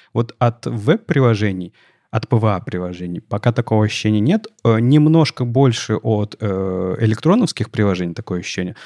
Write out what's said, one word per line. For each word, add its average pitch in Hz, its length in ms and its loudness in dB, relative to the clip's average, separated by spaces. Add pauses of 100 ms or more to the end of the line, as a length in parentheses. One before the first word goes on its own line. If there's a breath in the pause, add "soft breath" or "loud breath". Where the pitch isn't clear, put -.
(140 soft breath)
Вот 117 260 -4
от 117 260 0
веб-приложений, 107 1080 0 (380 soft breath)
от - 180 -4
П 120 80 2
В 110 80 2
А 101 160 0
приложений 90 580 -8
пока 104 320 -2
такого 110 340 0
ощущения 104 360 0
нет. 190 260 0 (160)
Э, 113 160 4
немножко 151 680 4
больше 120 500 2
от, 104 440 -2
э, 95 640 -4
электроновских 135 680 0
приложений 92 420 -2
такое 92 260 -8
ощущение. 92 360 -8 (100)